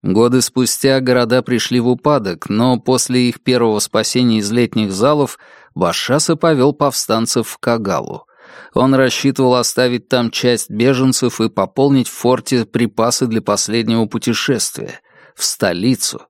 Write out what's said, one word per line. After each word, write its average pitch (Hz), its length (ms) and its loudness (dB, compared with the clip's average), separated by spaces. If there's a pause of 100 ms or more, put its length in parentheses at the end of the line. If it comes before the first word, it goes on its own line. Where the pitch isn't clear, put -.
Годы 117 380 4
спустя 131 580 0
города 123 440 2
пришли 123 360 -2
в 117 80 0
упадок, 123 600 0
но 117 320 0
после 123 480 0
их - 140 -8
первого 117 360 0
спасения 113 600 0
из 101 120 -4
летних 110 400 0
залов 131 480 0 (380)
Башаса 123 580 0
повёл 147 380 2
повстанцев 117 760 -2
в - 100 -14
Кагалу. 101 680 -4 (480)
Он 131 200 2
рассчитывал 131 600 2
оставить 123 540 0
там 120 240 0
часть 120 360 0
беженцев 123 720 0
и 110 80 2
пополнить 135 600 0
в - 40 -14
форте 123 520 0
припасы 117 640 -2
для 110 120 -2
последнего 110 680 0
путешествия — - 920 -4 (360)
в - 80 -8
столицу - 840 -2